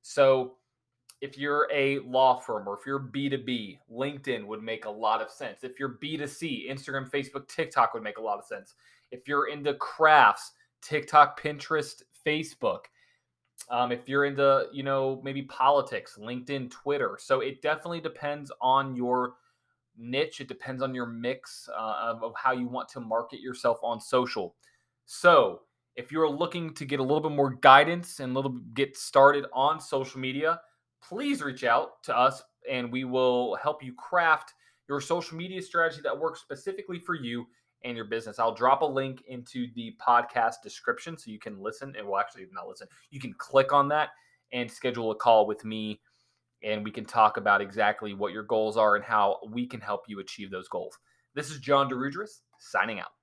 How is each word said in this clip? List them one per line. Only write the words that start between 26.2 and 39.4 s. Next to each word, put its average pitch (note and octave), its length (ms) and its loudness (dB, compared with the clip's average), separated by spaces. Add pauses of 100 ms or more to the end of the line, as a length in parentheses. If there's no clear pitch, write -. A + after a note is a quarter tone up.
looking E3 460 -4
to D3 100 -10
get C3+ 140 -4
a C3+ 40 0
little D3 180 2
bit D3+ 120 -4
more C#3 220 0
guidance D3 680 8
and B2+ 120 -6
a - 20 -4
little, C3+ 240 -2 (160)
get C3+ 220 -2
started C#3+ 580 8
on C#3+ 260 2
social C3+ 400 -6
media, C#3+ 400 -2 (400)
please C4 400 -6
reach C3 220 -8
out B2 400 0
to A2+ 140 -2
us C3 260 2 (260)
and B2 220 -4
we B2+ 140 -4
will B2 580 0
help D3+ 200 -2
you B2 120 -14
craft E3 580 0 (360)
your C#3+ 120 -2
social E3 360 -4
media F3+ 260 -10
strategy E3 400 -2
that B2+ 160 -4
works D#3+ 220 -6
specifically F#3 580 -10
for F3 160 -6
you A#2+ 320 -6 (380)
and A#2+ 140 -8
your A2 80 -8
business. A2 320 -6
I'll A#2 160 0
drop C3 260 4
a D#3+ 60 2
link C3+ 420 -4
into B2 460 -10